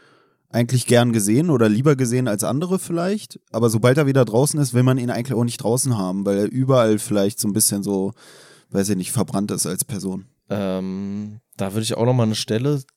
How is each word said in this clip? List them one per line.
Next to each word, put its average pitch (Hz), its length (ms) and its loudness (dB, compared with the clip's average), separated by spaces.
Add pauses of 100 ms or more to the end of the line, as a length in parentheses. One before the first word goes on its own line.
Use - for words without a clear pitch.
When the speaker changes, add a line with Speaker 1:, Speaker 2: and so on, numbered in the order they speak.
(500)
Speaker 1:
eigentlich 120 380 0
gern 120 260 4
gesehen 113 380 2
oder 117 180 4
lieber 135 260 4
gesehen 127 320 0
als 104 160 -2
andere 170 360 -2
vielleicht. 175 600 -6 (120)
Aber 113 180 2
sobald 123 300 4
er 143 80 2
wieder 131 180 4
draußen 123 340 2
ist, 135 140 0
will 127 80 4
man 127 160 4
ihn 120 140 -2
eigentlich 120 260 -4
auch 120 60 2
nicht 117 180 -4
draußen 120 380 0
haben, 95 260 -4
weil 98 140 2
er 104 120 0
überall 127 460 2
vielleicht 101 420 0
so 107 80 -2
ein 98 60 -2
bisschen 101 300 0
so, 98 300 -2 (580)
weiß 95 180 0
ich 98 80 0
nicht, 90 140 -4
verbrannt 101 400 -2
ist 90 160 -4
als 90 180 -4
Person. 95 400 -8 (240)
Speaker 2:
Ähm, 98 920 -6 (160)
da 98 160 -6
würde 110 100 -4
ich 110 120 -4
auch 117 100 0
noch 127 80 2
mal 123 100 2
eine 110 120 2
Stelle 131 460 -2 (160)